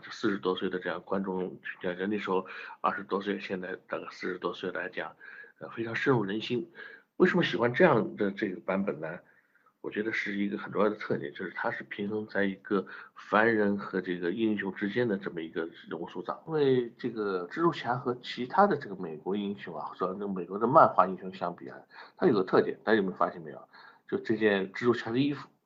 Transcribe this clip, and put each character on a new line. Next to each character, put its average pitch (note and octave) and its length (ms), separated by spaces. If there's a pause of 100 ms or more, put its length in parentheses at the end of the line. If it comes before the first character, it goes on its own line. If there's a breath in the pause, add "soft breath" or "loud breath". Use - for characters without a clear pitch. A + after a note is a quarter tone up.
这 - 80
四 - 180
十 G2 80
多 F#2 160
岁 F#2 160
的 F2+ 80
这 F2+ 120
样 E2+ 160
观 G2 180
众 F#2 260 (140)
去 - 180
讲， F#2 280
那 G#2+ 80
时 G2 120
候 F#2 160 (360 loud breath)
二 F#2 120
十 - 100
多 G2 180
岁， G2+ 180
现 F#2 220
在 F2+ 80 (180)
大 E2 100
概 F2 140
四 - 160
十 F2+ 100
多 F2 160
岁 F#2 180
来 F2 180
讲， E2 200 (500 loud breath)
呃， D2+ 100
非 A2+ 160
常 A2+ 100
深 C#3 180
入 A2 100
人 G#2 180
心。 - 280 (460 loud breath)
为 F#3+ 100
什 F3+ 120
么 E3 60
喜 - 120
欢 A#2+ 180
这 F#3 120
样 A#2 320
的 G2+ 140
这 G2+ 180
个 F#2 120
版 F#2+ 220
本 D2+ 160
呢？ D#2+ 80 (720 soft breath)
我 - 100
觉 G#2+ 140
得 A2 80
是 G2+ 240
一 G2+ 140
个 G2+ 80
很 - 140
重 F2+ 120
要 G#2+ 60
的 G#2 60
特 - 220
点， C#2+ 160
就 - 120
是 F2 100
它 A#2 160
是 - 140
平 G2+ 240
衡 G#2+ 180
在 G2+ 160
一 G2 120
个 G2 300 (300 loud breath)
凡 A2 400
人 G2+ 220
和 F#2+ 240
这 F2+ 180
个 F2 120
英 G#2+ 240
雄 G2 200
之 G2+ 140
间 B2 180
的 G2+ 100
这 F2+ 140
么 E2 100
一 E2 80
个 E2 120 (280)
人 D#2+ 80
物 F2 120
塑 F#2+ 120
造。 - 240
因 D#3+ 80
为 C3 460
这 B2+ 100
个 G2 380
蜘 E3 140
蛛 E3+ 120
侠 A#2+ 220
和 C3 260
其 - 240
他 G3+ 220
的 D3+ 100
这 - 100
个 G2 100
美 E2 180
国 F#2 200
英 G2+ 220
雄 E2+ 180
啊， D2+ 100
或 - 100
者 F#2+ 240
那 G2+ 80
美 F#2 160
国 G2 160
的 A#2 80
漫 C#3 200
画 F#2 200
英 F#2 100
雄 F#2+ 160
相 F2 220
比 C2+ 140
啊， B1+ 80 (380 loud breath)
它 F#3+ 120
有 C3+ 60
个 F#2+ 100
特 A#2+ 180
点， - 220
大 G#2 80
家 A2 60
有 G2+ 40
没 F#2+ 80
有 - 60
发 F2 160
现 F2 100
没 D2+ 80
有？ C2+ 100 (480 loud breath)
就 G2+ 120
这 A2+ 160
件 G2+ 360
蜘 - 100
蛛 A#2+ 120
侠 A2+ 160
的 A#2 80
衣 C#3+ 160
服， - 140 (180)